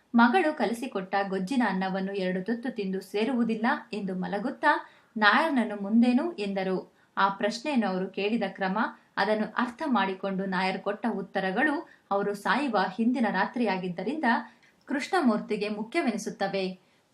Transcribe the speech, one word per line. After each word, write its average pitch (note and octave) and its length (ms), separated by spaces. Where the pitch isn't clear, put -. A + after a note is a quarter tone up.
ಮಗಳು D4+ 420
ಕಲಿಸಿಕೊಟ್ಟ G#3 580
ಗೊಜ್ಜಿನ F#3+ 400
ಅನ್ನವನ್ನು F#3+ 440
ಎರಡು F#3 300
ತುತ್ತು A#3 280
ತಿಂದು F#3+ 300
ಸೇರುವುದಿಲ್ಲ A3+ 640
ಎಂದು F#3+ 220
ಮಲಗುತ್ತಾ G#3 720
ನಾಯರ್ನನ್ನು A3+ 580
ಮುಂದೇನು A#3+ 560
ಎಂದರು. G3 640
ಆ - 120
ಪ್ರಶ್ನೆಯನ್ನು A3+ 580
ಅವರು F#3+ 220
ಕೇಳಿದ G#3 380
ಕ್ರಮ, F#3+ 300
ಅದನ್ನು G#3+ 400
ಅರ್ಥ A#3+ 280
ಮಾಡಿಕೊಂಡು G3 600
ನಾಯರ್ F#3+ 360
ಕೊಟ್ಟ - 300
ಉತ್ತರಗಳು G3 760
ಅವರು G3+ 220
ಸಾಯುವ G#3+ 440
ಹಿಂದಿನ A#3+ 360
ರಾತ್ರಿಯಾಗಿದ್ದರಿಂದ G3 920
ಕೃಷ್ಣಮೂರ್ತಿಗೆ A3 840
ಮುಖ್ಯವೆನಿಸುತ್ತವೆ. G3+ 1120